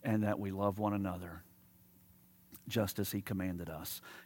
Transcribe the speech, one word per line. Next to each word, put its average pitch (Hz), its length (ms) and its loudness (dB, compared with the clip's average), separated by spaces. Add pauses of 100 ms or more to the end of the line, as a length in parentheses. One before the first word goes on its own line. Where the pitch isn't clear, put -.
and 110 200 4
that 104 140 4
we 98 140 -2
love 98 280 2
one 104 140 4
another, 90 500 -2 (1200)
just 107 320 2
as 101 140 0
he 101 80 0
commanded 92 480 -2
us." 80 320 -8 (240)